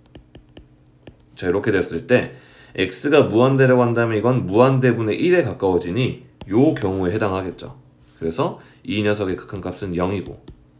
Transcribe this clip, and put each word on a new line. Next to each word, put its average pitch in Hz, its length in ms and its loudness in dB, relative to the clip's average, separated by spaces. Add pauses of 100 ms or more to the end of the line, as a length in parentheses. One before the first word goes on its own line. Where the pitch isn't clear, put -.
(1300)
자, 92 120 -8
이렇게 101 240 0
됐을 - 380 -2
때 - 260 0 (400)
X가 143 480 2
무한대라고 127 580 4
한다면 117 380 0
이건 117 280 0
무한대분의 113 720 2
일에 175 240 2
가까워지니 90 840 -2 (220)
요 139 260 4
경우에 95 380 -2
해당하겠죠. 95 680 -6 (400)
그래서 131 400 -4 (240)
이 104 200 -4
녀석의 101 340 -2
극한값은 90 580 -10
영이고, 90 500 -6 (360)